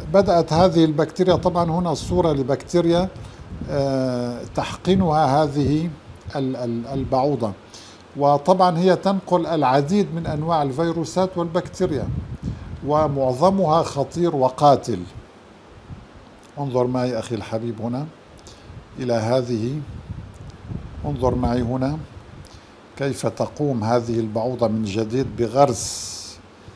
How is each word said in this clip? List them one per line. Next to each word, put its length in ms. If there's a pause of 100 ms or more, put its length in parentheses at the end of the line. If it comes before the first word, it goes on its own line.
(140)
بدأت 400
هذه 320
البكتيريا، 500
طبعًا 360
هنا 220
صورة 400
لبكتيريا، 760 (600)
آه، 720 (140)
تحقنها 880
هذه 460 (460)
ال-، 200
ال-، 320
البعوضة، 640 (640)
وطبعًا 600
هي 180
تنقل 520
العديد 680
من 120
أنواع 340
الفيروسات 760
والبكتيريا، 720 (800)
ومعظمها 960
خطير 520
وقاتل. 640 (1600)
انظر 280
معي 320
أخي 160
الحبيب 460
هنا 240 (920)
إلى 140
هذه، 640 (1300)
انظر 300
معي 260
هنا 360 (1000)
كيف 300
تقوم 560
هذه 360
البعوضة 480
من 160
جديد 540
بغرس 800 (560)